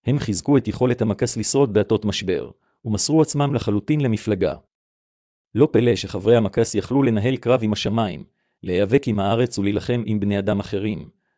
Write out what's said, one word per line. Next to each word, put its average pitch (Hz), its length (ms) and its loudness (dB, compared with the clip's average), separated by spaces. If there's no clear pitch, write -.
הם - 120 2
חיזקו 123 380 0
את 117 120 0
יכולת 120 340 0
המקס 113 340 -2
לשרוד 120 360 0
בעתות 104 320 2
משבר, 90 460 -4
ומסרו 147 380 2
עצמם 143 320 -2
לחלוטין 113 460 0
למפלגה. 104 540 0
לא 135 180 4
פלא 120 240 4
שחברי 101 400 2
המקס 113 380 0
יכלו 120 280 0
לנהל 120 340 0
קרב 120 260 2
עם 107 100 0
השמיים, 104 520 -2
להיאבק 98 460 2
עם 107 100 0
הארץ 113 400 0
ולהילחם 101 480 0
עם 107 140 -2
בני 101 180 0
אדם 101 220 -2
אחרים, 104 480 -6